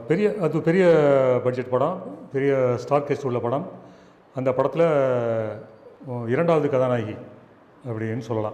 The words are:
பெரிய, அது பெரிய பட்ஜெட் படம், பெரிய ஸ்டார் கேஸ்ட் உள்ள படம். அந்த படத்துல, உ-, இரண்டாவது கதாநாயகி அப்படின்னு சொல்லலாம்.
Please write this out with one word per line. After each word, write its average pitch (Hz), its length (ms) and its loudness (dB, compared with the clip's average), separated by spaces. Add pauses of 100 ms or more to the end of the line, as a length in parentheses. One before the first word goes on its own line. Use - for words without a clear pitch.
பெரிய, 196 340 2
அது 156 200 0
பெரிய 180 240 2 (580)
பட்ஜெட் 123 260 -2
படம், 151 340 0 (280)
பெரிய 131 460 2
ஸ்டார் 143 260 0
கேஸ்ட் 139 220 -4
உள்ள 123 140 -2
படம். 123 460 -4 (500)
அந்த 131 160 -2
படத்துல, 135 380 2 (1160)
உ-, 120 220 -8
இரண்டாவது 151 420 2
கதாநாயகி 123 460 0 (760)
அப்படின்னு 110 280 -6
சொல்லலாம். 110 360 -4